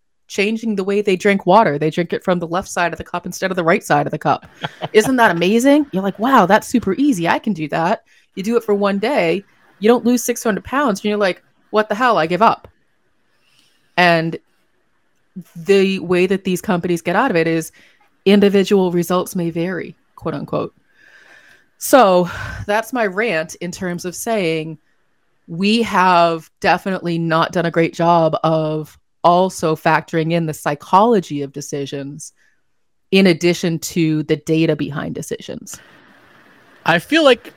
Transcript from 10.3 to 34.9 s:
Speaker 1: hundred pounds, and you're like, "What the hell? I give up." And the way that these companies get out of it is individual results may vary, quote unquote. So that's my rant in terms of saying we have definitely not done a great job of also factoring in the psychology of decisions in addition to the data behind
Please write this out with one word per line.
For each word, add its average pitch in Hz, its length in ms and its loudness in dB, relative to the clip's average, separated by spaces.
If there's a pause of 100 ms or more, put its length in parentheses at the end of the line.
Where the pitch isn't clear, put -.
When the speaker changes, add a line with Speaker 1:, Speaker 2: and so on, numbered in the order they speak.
Speaker 1:
hundred 208 200 -2
pounds, 254 360 -2
and - 60 -12
you're 208 120 0
like, 196 240 -2 (300)
"What 214 180 0
the 208 60 -2
hell? 226 240 2
I 160 80 0
give 175 160 2
up." 190 240 2 (1300)
And 165 400 2 (1160)
the 190 440 2
way 180 260 2
that 190 180 -2
these 180 160 -2
companies 175 420 -2
get 175 140 -2
out 247 160 2
of 180 60 0
it 165 100 2
is 165 240 -2 (540)
individual 196 680 4
results 180 460 -2
may 170 120 -4
vary, 170 460 -6 (220)
quote 160 160 -8
unquote. - 420 -8 (1040)
So 185 520 4 (360)
that's 220 260 -4
my 240 140 -2
rant 185 500 -4
in 175 160 -10
terms 175 320 -8
of 180 120 -10
saying 160 600 -4 (720)
we 202 360 0
have 180 760 2
definitely 175 580 -2
not 165 360 0
done 170 120 0
a 165 60 -2
great 165 220 0
job 165 500 2
of 156 560 -2 (240)
also 175 540 2
factoring 160 560 0
in 170 120 0
the 156 80 -8
psychology 175 880 0
of 139 120 -10
decisions 143 800 -10 (760)
in 190 160 6
addition 170 520 0
to 156 440 -2
the 156 120 0
data 160 400 0
behind 151 400 -8